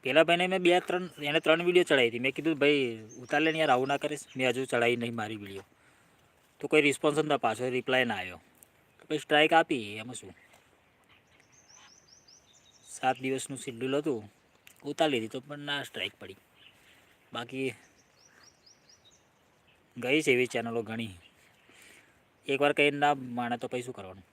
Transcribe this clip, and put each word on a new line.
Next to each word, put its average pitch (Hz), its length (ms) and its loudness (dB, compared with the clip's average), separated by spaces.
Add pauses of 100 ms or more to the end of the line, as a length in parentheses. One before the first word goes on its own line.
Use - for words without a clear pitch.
પેલા 135 200 6
ભાઈને 175 240 2
મેં 190 120 -2
બે 180 200 4
ત્રણ, 180 300 -6 (140)
એને 147 160 0
ત્રણ 160 240 4
વીડિયો 175 200 6
ચડાવી 131 260 4
હતી. 117 100 -6
મેં 131 120 0
કીધું, 156 240 -2
"ભાઈ, 131 520 2 (120)
ઉતાર 147 220 -2
લે 160 100 2
ને 160 80 -4
યાર, 156 100 2
આવું 127 180 4
ના 143 100 0
કરીશ." 147 220 -6 (180)
મેં 127 120 0
હજુ 127 160 -2
ચડાવી 120 300 2
નહીં 117 200 -6
મારી 110 200 -6
વીડિયો. 98 280 -12 (960)
તો 143 80 -10
કોઈ 156 140 6
રિસ્પોન્સ 147 380 2
જ 156 60 2
ના, 147 120 2
પાછો 117 320 0
રિપ્લાય 127 360 2
ના 113 100 -2
આવ્યો. 90 260 -10 (580)
તો - 100 -20
પછી 156 80 -2
સ્ટ્રાઇક 151 360 4
આપી, 123 440 2
એમાં 117 180 -12
શું? - 200 -18 (2500)
સાત 127 300 -2
દિવસનું 131 400 -6
શેડ્યુલ 131 380 -6
હતું, 123 360 -4 (500)
ઉતારી 147 280 0
લીધી 113 160 -2
તો 131 120 -10
પણ 143 200 -16
ના 143 240 -6
સ્ટ્રાઇક 107 320 -8
પડી. 95 200 -18 (1000)
બાકી 123 400 -6 (2250)
ગઈ 127 240 0
છે 151 100 2
એવી 123 160 4
ચેનલો 117 360 -4
ઘણી. 110 260 -6 (1400)
એકવાર 143 260 2
કહીને 143 240 2
ના 147 160 4
માને 123 440 -4
તો 123 100 -8
પછી 123 140 -6
શું 123 120 -12
કરવાનું? 95 400 -16